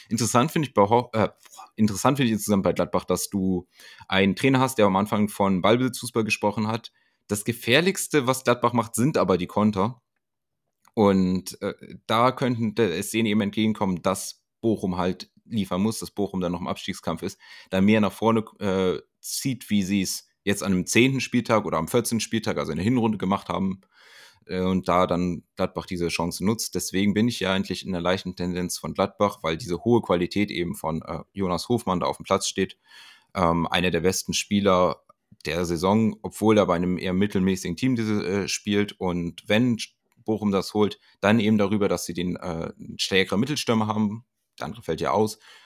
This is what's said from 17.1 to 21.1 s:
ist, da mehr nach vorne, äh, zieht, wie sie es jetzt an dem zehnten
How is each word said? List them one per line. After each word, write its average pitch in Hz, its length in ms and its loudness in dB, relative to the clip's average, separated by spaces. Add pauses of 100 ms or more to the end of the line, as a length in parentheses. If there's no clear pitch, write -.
ist, 95 180 -10 (300)
da 95 100 2
mehr 107 200 6
nach 98 120 0
vorne, 110 320 2 (160)
äh, 95 400 0 (200)
zieht, - 500 -6
wie 104 120 4
sie 95 200 2
es - 260 -6 (160)
jetzt 101 180 -2
an 98 80 -2
dem 92 160 0
zehnten 131 340 2